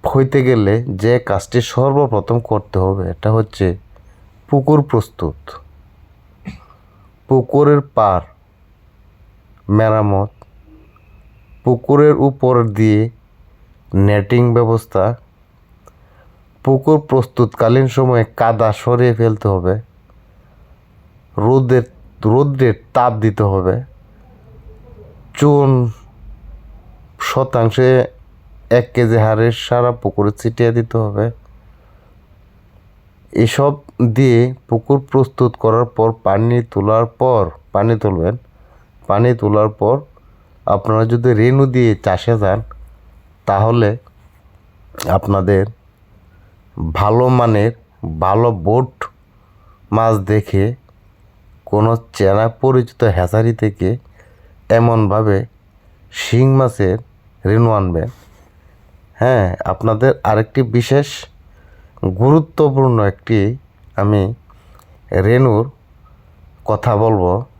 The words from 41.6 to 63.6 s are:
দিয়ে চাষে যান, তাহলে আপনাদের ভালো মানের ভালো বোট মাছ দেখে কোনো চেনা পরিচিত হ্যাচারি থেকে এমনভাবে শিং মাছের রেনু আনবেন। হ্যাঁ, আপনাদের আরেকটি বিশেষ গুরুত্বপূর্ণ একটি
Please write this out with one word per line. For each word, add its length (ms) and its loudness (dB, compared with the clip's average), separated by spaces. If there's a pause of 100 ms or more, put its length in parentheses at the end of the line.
দিয়ে 160 2 (140)
চাষে 360 0
যান, 180 0 (880)
তাহলে 420 0 (1300)
আপনাদের 460 0 (1400)
ভালো 260 2 (120)
মানের 360 0 (520)
ভালো 240 2 (160)
বোট 260 0 (1000)
মাছ 220 0 (180)
দেখে 340 0 (1000)
কোনো 240 0 (220)
চেনা 320 0 (160)
পরিচিত 400 0 (140)
হ্যাচারি 460 0
থেকে 280 -2 (800)
এমনভাবে 680 2 (760)
শিং 340 0 (100)
মাছের 400 0 (460)
রেনু 280 2 (100)
আনবেন। 280 -4 (1120)
হ্যাঁ, 260 2 (240)
আপনাদের 400 0 (180)
আরেকটি 320 -2 (140)
বিশেষ 320 0 (1120)
গুরুত্বপূর্ণ 760 2 (140)
একটি 280 -2 (600)